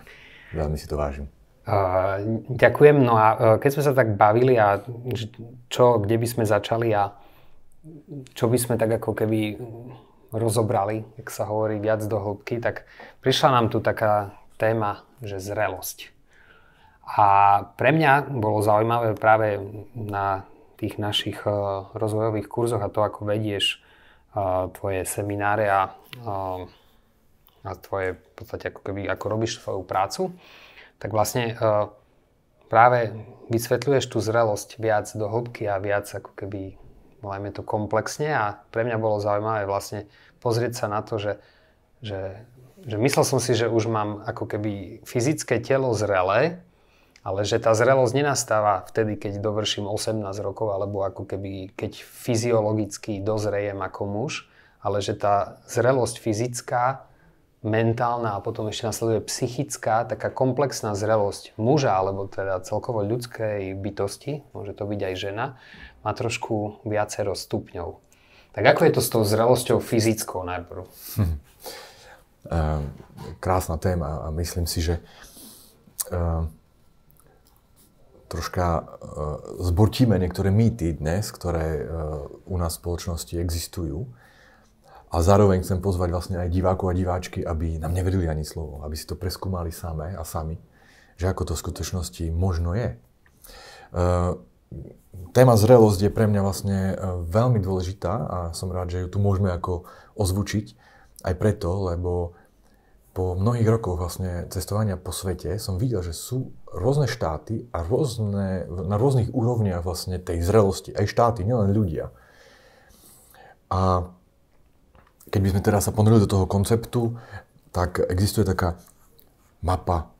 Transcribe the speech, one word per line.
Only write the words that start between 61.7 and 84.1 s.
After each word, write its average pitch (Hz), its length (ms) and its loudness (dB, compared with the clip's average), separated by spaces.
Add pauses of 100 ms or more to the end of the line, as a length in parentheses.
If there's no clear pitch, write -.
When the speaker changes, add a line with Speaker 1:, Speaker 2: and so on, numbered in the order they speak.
Speaker 2:
alebo 98 320 -2
teda 95 320 -4
celkovo 107 400 -4
ľudskej 107 720 -4
bytosti, 101 800 -6
môže 101 240 -12
to 104 80 -6
byť 101 160 -6
aj 95 160 -4
žena, 104 400 -8 (480)
má 107 80 -2
trošku 107 720 -6
viacero 104 480 -2
stupňov. - 640 -8 (560)
Tak - 160 -4
ako 151 160 6
je 151 80 8
to 120 80 0
s - 80 0
tou 113 160 2
zrelosťou 113 560 4
fyzickou 107 640 0
najprv? 90 400 -10 (320)
Speaker 1:
Hm. 85 180 2 (1120)
Ehm, 76 480 -2 (480)
krásna 90 400 -2
téma 78 420 -2
a - 80 -6
myslím 82 380 -2
si, 82 160 -2
že, 82 160 0 (1120)
ehm, 82 340 -2 (1800)
troška, 85 560 -2
ehm, - 800 -8
zbortíme 104 560 6
niektoré 95 320 0
mýty 104 400 4
dnes, 76 400 -2
ktoré, 80 480 -2
ehm, 58 80 -8 (560)
u 95 160 -4
nás 82 160 -2
v - 80 -16
spoločnosti 85 560 -6
existujú. 85 640 -4 (1040)